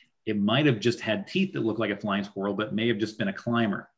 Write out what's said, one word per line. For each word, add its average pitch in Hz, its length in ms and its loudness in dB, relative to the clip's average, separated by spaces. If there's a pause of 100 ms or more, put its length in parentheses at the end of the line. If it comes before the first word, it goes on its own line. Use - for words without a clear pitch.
(260)
it 104 140 -2
might 110 260 4
have 123 140 4
just 113 220 2
had 101 260 -2
teeth 190 260 0
that 123 120 -2
look 110 120 0
like 107 140 0
a 101 60 -2
flying 101 260 0
squirrel, 98 300 -4
but 104 200 -4
may 110 140 0
have 117 100 2
just 107 200 -4
been 104 100 -2
a 98 60 -2
climber. 113 640 -2